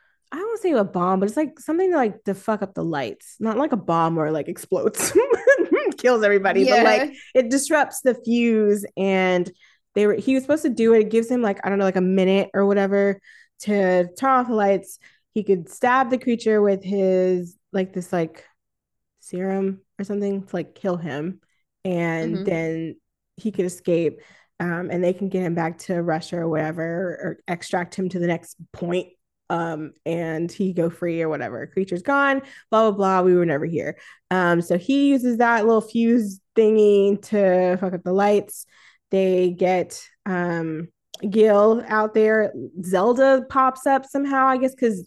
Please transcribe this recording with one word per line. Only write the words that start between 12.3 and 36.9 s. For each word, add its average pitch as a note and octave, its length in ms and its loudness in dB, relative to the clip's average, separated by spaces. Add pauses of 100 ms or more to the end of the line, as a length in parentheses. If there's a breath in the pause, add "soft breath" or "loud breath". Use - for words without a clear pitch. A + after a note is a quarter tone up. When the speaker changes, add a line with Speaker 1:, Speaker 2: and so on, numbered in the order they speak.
Speaker 1:
or G3 120 2
whatever, G3+ 520 0 (440 soft breath)
to F#3 460 2 (100)
turn C4+ 120 0
off B3 180 2
the A#3+ 60 -2
lights, G3 440 0 (360 soft breath)
he A3 80 -2
could F#3+ 260 0
stab B3 420 0
the B3+ 80 0
creature A3+ 420 0
with G3 240 2
his, F#3 720 0 (160)
like, F#3+ 200 -4
this, F3 200 -8
like, E3 320 -4 (760)
serum F#3+ 600 -6 (180)
or G3 60 -6
something G3+ 420 -4
to, - 100 -8
like, E3+ 180 -8
kill F3+ 220 -4
him. D#3+ 440 -8 (440)
And E3 520 -2
Speaker 2:
Mm-hmm. F#3+ 80 -6
Speaker 1:
then E3 520 -4 (400)
he A3 140 -6
could G3 140 -4
escape, E3+ 560 -2 (400 soft breath)
um, F3 300 -6
and F3+ 120 -2
they F3+ 100 2
can F#3+ 160 -6
get F#3 140 -2
him E3+ 120 -2
back E3+ 240 -4
to F3 240 -6
Russia E3+ 360 -4
or E3 100 -4
whatever, D#3+ 360 -4
or E3+ 540 -8 (100)
extract F3 460 -6
him F#3 160 -4
to F#3 80 -6
the F3 100 -2
next E3 280 -6 (160)
point, F3 360 -6 (420)
um, E3 420 -6 (140)
and E3 440 -6
he F#3+ 220 -4
go E3+ 180 -2
free E3+ 320 -6
or D#3+ 60 -4
whatever. B2+ 380 -8
Creature's F#3 360 -6
gone, C#4 400 0 (280 loud breath)
blah, A3 200 4
blah, G3+ 60 -4
blah, F#3+ 260 2
we F3+ 120 4
were F3 120 2
never D3+ 200 -2
here. D#3+ 320 -4 (320 loud breath)
Um, F3 320 2
so F3 160 -2
he C#4 320 2
uses B3 280 0
that A#3 280 2
little A3+ 140 4
fuse A#3 600 0 (160)
thingy G#3 720 4